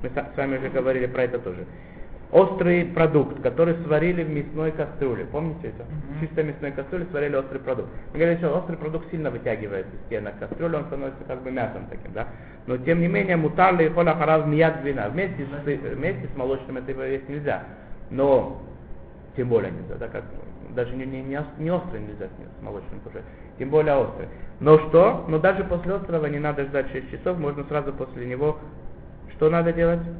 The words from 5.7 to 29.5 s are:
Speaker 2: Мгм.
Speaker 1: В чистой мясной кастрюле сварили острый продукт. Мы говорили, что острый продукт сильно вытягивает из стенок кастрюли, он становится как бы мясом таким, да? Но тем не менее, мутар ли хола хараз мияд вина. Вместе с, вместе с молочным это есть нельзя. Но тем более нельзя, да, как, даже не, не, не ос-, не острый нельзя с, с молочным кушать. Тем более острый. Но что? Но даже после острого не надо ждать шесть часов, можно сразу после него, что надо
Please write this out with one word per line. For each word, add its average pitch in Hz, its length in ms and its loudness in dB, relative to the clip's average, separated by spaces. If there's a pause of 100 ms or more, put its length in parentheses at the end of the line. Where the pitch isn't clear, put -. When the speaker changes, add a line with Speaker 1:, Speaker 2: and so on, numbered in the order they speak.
Speaker 2:
Мгм. 147 320 -8
Speaker 1:
В - 20 -6
чистой 160 240 -2
мясной 147 300 -4
кастрюле 170 360 -4
сварили 143 280 0
острый 135 220 -4
продукт. 127 280 -4 (240)
Мы 147 80 -6
говорили, 170 200 6
что 165 180 2
острый 170 180 -2
продукт 160 340 -6
сильно 151 220 -4
вытягивает 107 540 -4
из - 220 -10
стенок 104 320 -4
кастрюли, 160 360 -4
он 143 120 -2
становится 135 380 -8
как 127 180 -8
бы 127 80 -6
мясом 113 380 -4
таким, - 220 -10
да? 107 160 -4 (400)
Но 127 80 0
тем 147 240 2
не 170 80 4
менее, 180 300 2
мутар 180 400 6
ли 160 100 6
хола 165 280 4
хараз 156 320 4
мияд 151 360 4
вина. 131 240 -2
Вместе 143 380 -2
с, 143 200 -8
вместе 143 600 -2
с - 80 -6
молочным 135 420 -2
это 131 140 -8 (140)
есть 135 240 -4
нельзя. 143 340 -2 (480)
Но 135 500 4 (760)
тем 123 100 0
более 104 240 4
нельзя, 85 260 -8
да, 113 120 -8
как, - 160 -8 (500)
даже 123 180 -2
не, 131 120 -6
не, 131 160 -6
не 135 180 -6
ос-, 147 180 -8
не 156 140 -2
острый 175 300 -4
нельзя 104 240 -10
с, - 340 -14
с - 20 -14
молочным 104 380 -10
кушать. - 240 -12 (360)
Тем 131 100 -4
более 151 260 6
острый. - 320 0 (320)
Но 151 200 10
что? 190 500 6
Но 156 100 2
даже 190 240 4
после 175 300 -2
острого 170 320 -2
не 147 140 -2
надо 143 260 0
ждать 135 260 -2
шесть 131 200 -6
часов, 180 260 -2
можно 143 260 -2
сразу 143 300 -2
после 123 320 -8
него, 135 320 0 (800)
что 156 120 6
надо 170 220 4